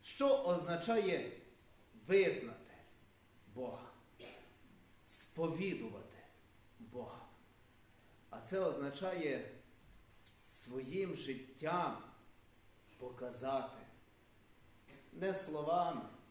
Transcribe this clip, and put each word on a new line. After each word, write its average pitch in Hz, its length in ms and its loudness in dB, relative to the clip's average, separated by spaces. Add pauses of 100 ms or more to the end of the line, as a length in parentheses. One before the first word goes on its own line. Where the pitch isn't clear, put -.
Що 277 400 6
означає 175 880 4 (760)
визнати 170 640 4 (840)
Бога, 123 340 -6 (1160)
сповідувати - 1080 -4 (640)
Бога? 123 420 -10 (1080)
А - 120 -10
це 190 180 0
означає 156 920 0 (920)
своїм 165 680 -2
життям 151 840 0 (1000)
показати, 127 800 -4 (1400)
не 180 200 0
словами 156 760 0 (220)